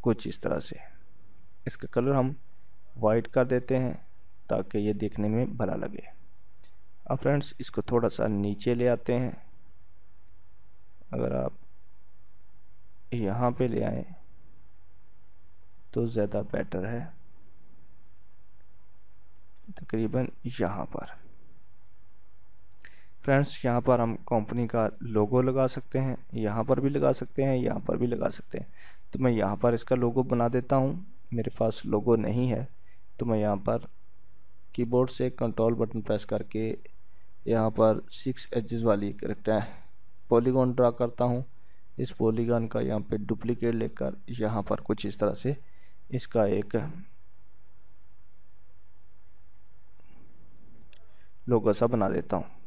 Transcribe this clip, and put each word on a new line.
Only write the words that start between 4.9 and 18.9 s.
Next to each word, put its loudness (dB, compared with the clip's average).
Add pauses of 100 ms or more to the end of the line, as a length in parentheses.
देखने 0
में 2
भला 0
लगे। -6 (1040)
अब 0
फ्रेंड्स 2
इसको -2
थोड़ा 4
सा 2
नीचे 2
ले 4
आते 4
हैं, 0 (1800)
अगर 0
आप 0 (1600)
यहाँ 2
पे 2
ले 2
आएँ 0 (1900)
तो 4
ज़्यादा 2
बेटर -2
है, -2 (2750)